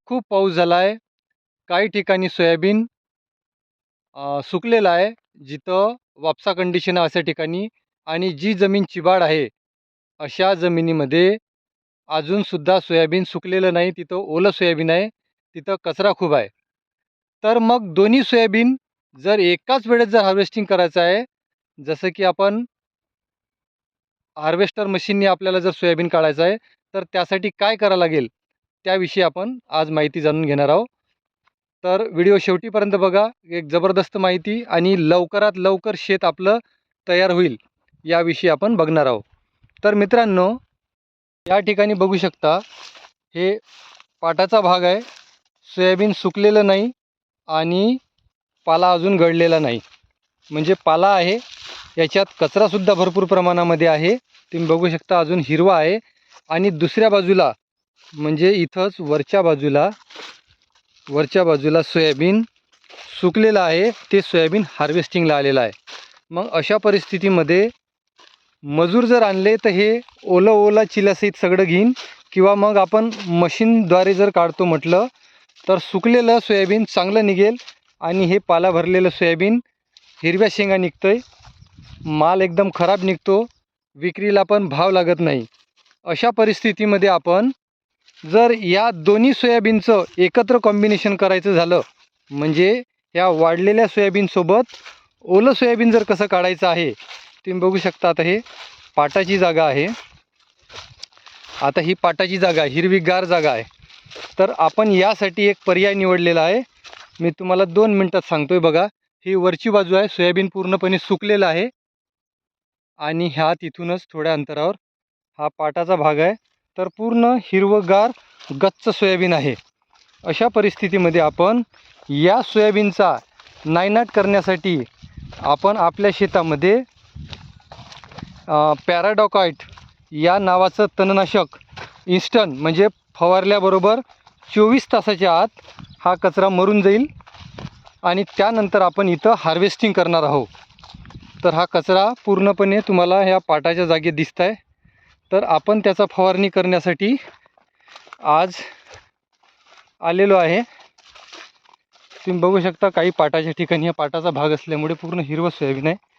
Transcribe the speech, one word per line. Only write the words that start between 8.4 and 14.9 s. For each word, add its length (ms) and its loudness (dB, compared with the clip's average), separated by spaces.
जमीन 300 0
चिबाड 380 0
आहे, 260 0
अशा 360 0
जमिनीमध्ये 840 0
अजूनसुद्धा 720 -2
सोयाबीन 440 0
सुकलेलं 500 -4
नाही, 160 0
तिथं 260 -12
ओलं 340 0
सोयाबीन 400 -2